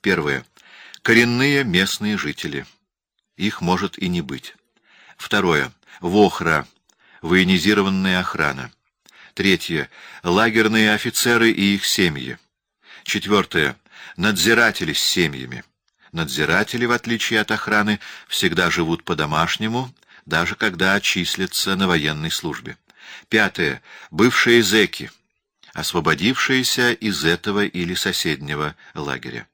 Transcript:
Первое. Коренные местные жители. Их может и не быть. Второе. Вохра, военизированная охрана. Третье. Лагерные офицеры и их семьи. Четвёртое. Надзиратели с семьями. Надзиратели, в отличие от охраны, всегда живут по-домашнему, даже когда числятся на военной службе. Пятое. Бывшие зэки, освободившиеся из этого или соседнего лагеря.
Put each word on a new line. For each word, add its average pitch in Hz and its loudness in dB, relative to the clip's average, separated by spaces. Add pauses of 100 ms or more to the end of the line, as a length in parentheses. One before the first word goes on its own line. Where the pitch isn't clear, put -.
Первое. 73 -2 (580)
Коренные 120 4
местные 98 0
жители. 73 -8 (680)
Их 101 -4
может 90 -2
и 92 -4
не 87 -2
быть. 67 -12 (640)
Второе. 82 0 (280)
Вохра, 87 2 (580)
военизированная 95 2
охрана. 69 -4 (600)
Третье. 85 0 (340)
Лагерные 110 4
офицеры 117 2
и 101 2
их 98 -4
семьи. 71 -2 (640)
Четвёртое. 90 0 (400)
Надзиратели 101 2
с - -2
семьями. 65 -2 (480)
Надзиратели, 82 -2
в 120 2
отличие 113 -2
от 107 -2
охраны, 104 0 (300)
всегда 87 0
живут 82 -2
по-домашнему, 85 -2 (340)
даже 87 -2
когда 95 0
числятся - -2
на 95 0
военной 78 0
службе. - -8 (540)
Пятое. 92 0 (280)
Бывшие 120 4
зэки, 101 0 (640)
освободившиеся 117 0
из 104 -4
этого 98 0
или 90 -4
соседнего 73 -4 (180)
лагеря. 64 -10